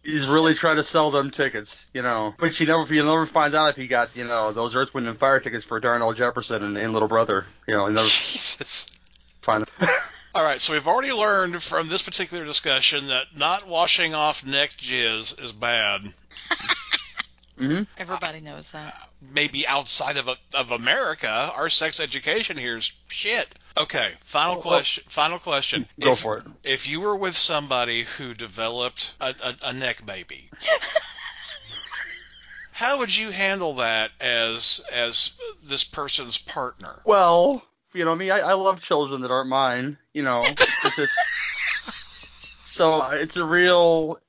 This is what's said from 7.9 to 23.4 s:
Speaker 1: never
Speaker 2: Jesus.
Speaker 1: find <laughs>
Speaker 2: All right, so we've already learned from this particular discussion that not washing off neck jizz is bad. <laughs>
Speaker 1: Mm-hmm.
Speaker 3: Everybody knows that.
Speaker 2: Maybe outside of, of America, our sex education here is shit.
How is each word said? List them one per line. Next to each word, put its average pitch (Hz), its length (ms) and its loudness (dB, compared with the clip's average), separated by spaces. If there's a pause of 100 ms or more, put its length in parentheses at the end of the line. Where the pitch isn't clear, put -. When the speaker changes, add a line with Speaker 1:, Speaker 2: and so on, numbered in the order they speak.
Speaker 1:
never 110 120 4
Speaker 2:
Jesus. - 800 0 (560)
Speaker 1:
find 110 260 0 (120)
<laughs> - 540 -2
Speaker 2:
All 165 100 2
right, 135 160 0
so - 120 2
we've 147 140 0
already 254 260 2
learned 196 500 2
from 160 260 -2
this 180 140 0
particular 175 420 -6
discussion 143 640 2
that 131 160 0 (120)
not 180 300 0
washing 170 480 2
off 151 320 0
neck 139 240 2
jizz 120 760 -2
is 117 80 -10
bad. 107 560 0
<laughs> - 40 -14 (1500)
Speaker 1:
Mm-hmm. 147 240 0 (140)
Speaker 3:
Everybody 175 420 -8
knows 151 320 -16
that. 151 400 -16 (100)
Speaker 2:
Maybe 139 460 -2
outside 139 500 0
of, 123 120 -4 (260)
of 131 160 -2
America, 131 840 -2
our 156 120 -2
sex 156 300 0
education 151 580 -4
here 120 200 -6
is - 160 -6 (160)
shit. 214 400 -4 (280)